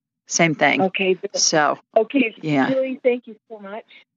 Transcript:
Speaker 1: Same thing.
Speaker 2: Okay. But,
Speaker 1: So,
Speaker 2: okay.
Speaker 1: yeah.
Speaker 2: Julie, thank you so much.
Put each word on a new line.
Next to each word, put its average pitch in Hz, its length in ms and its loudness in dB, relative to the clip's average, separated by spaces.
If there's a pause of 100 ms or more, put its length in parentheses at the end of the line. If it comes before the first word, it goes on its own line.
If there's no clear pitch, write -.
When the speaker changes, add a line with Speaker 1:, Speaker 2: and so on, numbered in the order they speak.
(260)
Speaker 1:
Same 165 280 2
thing. 143 280 2
Speaker 2:
Okay. 185 320 0
But, - 220 -10
Speaker 1:
So, 147 420 0 (180)
Speaker 2:
okay. 220 440 0
Speaker 1:
yeah. 147 300 0
Speaker 2:
Julie, 262 320 -2
thank 247 240 0
you 220 80 -18 (140)
so 220 100 -16
much. 202 260 -14 (320)